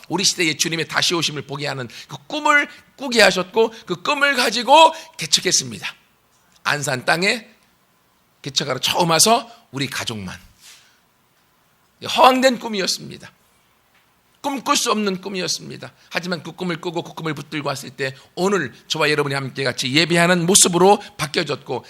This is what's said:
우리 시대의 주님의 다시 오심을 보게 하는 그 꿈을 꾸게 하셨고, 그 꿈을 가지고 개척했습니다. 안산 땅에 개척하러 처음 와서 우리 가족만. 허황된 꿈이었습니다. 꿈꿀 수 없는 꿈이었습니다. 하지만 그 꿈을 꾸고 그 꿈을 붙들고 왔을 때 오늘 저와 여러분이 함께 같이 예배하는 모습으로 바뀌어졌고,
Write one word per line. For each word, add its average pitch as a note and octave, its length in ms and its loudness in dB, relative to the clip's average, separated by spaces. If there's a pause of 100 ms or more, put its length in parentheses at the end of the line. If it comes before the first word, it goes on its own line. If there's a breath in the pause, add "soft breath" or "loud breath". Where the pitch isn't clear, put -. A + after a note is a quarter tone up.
우리 F3+ 160 -4
시대의 D#3+ 340 0
주님의 E3 300 -4
다시 D#3+ 280 0
오심을 D3 260 -4
보게 C#3+ 260 -8
하는 C3 220 -8 (180 loud breath)
그 - 80 -14 (120)
꿈을 D4 420 0 (260 loud breath)
꾸게 A#3+ 260 0
하셨고, G3 520 2 (140)
그 F3+ 160 -6
꿈을 C#4+ 320 2
가지고 C4 580 6 (240 loud breath)
개척했습니다. C#3 760 -2 (720)
안산 C3+ 400 -4
땅에 G3 440 0 (960)
개척하러 C#3 360 -4
처음 F3 300 0
와서 G#3+ 400 4 (220 loud breath)
우리 C3 160 -6
가족만. G2 500 -10 (1700 soft breath)
허황된 B3+ 540 4
꿈이었습니다. F#3+ 720 -6 (1120)
꿈꿀 C#4+ 340 -2
수 - 160 0
없는 G3+ 300 -2
꿈이었습니다. D#3+ 720 -8 (160 soft breath)
하지만 F3 340 -6
그 E3 80 -14
꿈을 F3 300 -6
꾸고 E3+ 220 -6
그 - 100 -16
꿈을 D#3+ 200 -6
붙들고 C#3+ 360 -8
왔을 C3+ 220 -8
때 C3+ 220 -6 (220 loud breath)
오늘 F3+ 380 -2 (160 loud breath)
저와 D3+ 200 0
여러분이 C#3+ 240 2
함께 C3+ 300 -6
같이 B2+ 300 -4
예배하는 E3+ 520 4
모습으로 F#3 560 6 (140 loud breath)
바뀌어졌고, C#3+ 760 -6